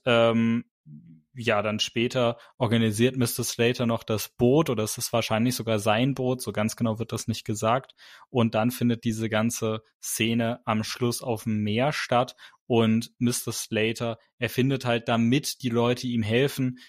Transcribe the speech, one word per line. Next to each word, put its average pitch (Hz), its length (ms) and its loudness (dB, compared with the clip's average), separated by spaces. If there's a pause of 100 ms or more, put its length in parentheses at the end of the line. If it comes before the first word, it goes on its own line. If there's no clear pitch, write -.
ähm, 117 600 2 (720)
ja, 110 280 0
dann 107 160 -2
später 120 580 0 (220)
organisiert 113 580 2
Mister 120 260 -2
Slater 120 440 0
noch 113 160 -2
das - 260 -4
Boot, 139 400 2
oder 107 140 0
es - 160 -6
ist - 140 -8
wahrscheinlich 113 420 0
sogar 110 240 -2
sein 110 340 2
Boot, 127 300 -2
so 107 80 -6
ganz 107 240 -2
genau 113 240 -2
wird 117 120 -6
das - 160 -6
nicht - 160 -4
gesagt. 117 520 -2 (340)
Und 113 240 2
dann 113 160 2
findet 120 340 0
diese 110 260 -2
ganze 110 520 -2 (180)
Szene 117 640 -2
am 110 180 0
Schluss - 400 -4
auf 113 220 -4
dem 107 180 -2
Meer 113 280 0
statt - 440 -2 (320)
und 113 500 2
Mister 120 340 -2
Slater 110 680 -4 (180)
erfindet 127 480 0
halt, 120 220 0
damit 117 560 2
die 123 60 -2
Leute 120 360 0
ihm 120 160 -2
helfen, 127 560 0 (120)